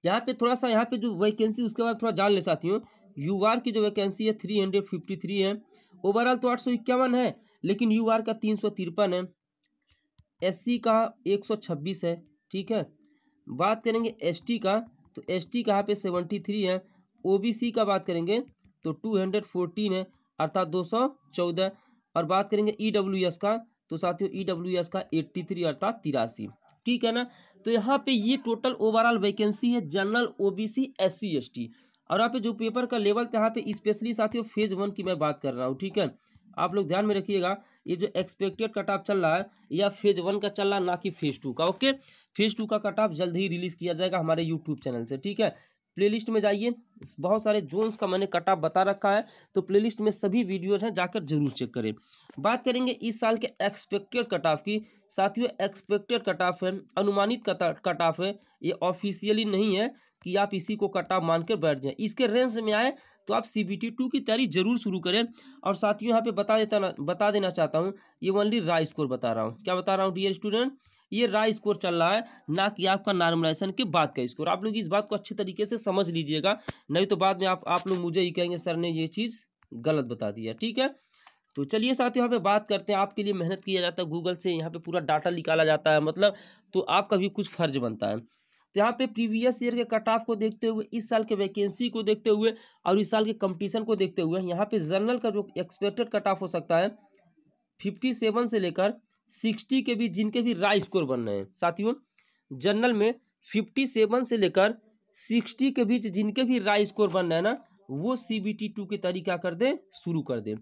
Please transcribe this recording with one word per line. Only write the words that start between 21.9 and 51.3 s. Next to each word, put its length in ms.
और 80
बात 260
करेंगे 300
ईडब्ल्यूएस 560
का, 200
तो 60
साथियों 380
ईडब्ल्यूएस 540
का 160
एट्टी 280
थ्री 220
अर्थात 400
तिरासी, 440
ठीक 180
है 80
ना। 140
तो 60
यहाँ 280
पे 140
ये 240
टोटल 360
overall 460
वैकेंसी 520
है 180
जनरल, 400
ओबीसी, 600
एससी, 360
एसटी। 340
और 80
यहाँ 120
पे 100
जो 120
पेपर 340
का 120
लेवल 280
था, 120
यहाँ 120
पे 120
specially 520
साथियों 300
फेज 280
वन 180
की 120
मैं 160
बात 240
कर 120
रहा 120
हूँ, 120
ठीक 200
है। 200
आप 160
लोग 140
ध्यान 180
में 80
रखिएगा, 420
ये 100
जो 200
एक्सपेक्टेड 560
कट 180
ऑफ 100
चल 180
रहा 180
है, 100
यह 160
फेज 320
वन 180
का 100
चल 200
रहा 100
है, 60
ना 120
कि 140
फेज 320
टू 100
का, 120
ओके। 280
फेज 200
टू 100
का 120
कट 220
ऑफ 100
जल्द 260
ही 120
रिलीज 260
किया 200
जाएगा 240
हमारे 280
YouTube 320
चैनल 260
से, 120
ठीक 240
है। 380
प्लेलिस्ट 340
में 100
जाइए, 340
बहुत 220
सारे 180
जोन्स 360
का 100
मैंने 200
कट 220
ऑफ 100
बता 240
रखा 340
है, 80
तो 80
प्लेलिस्ट 380
में 100
सभी 340
वीडियोज़ 400
हैं, 100
जाकर 300
जरूर 260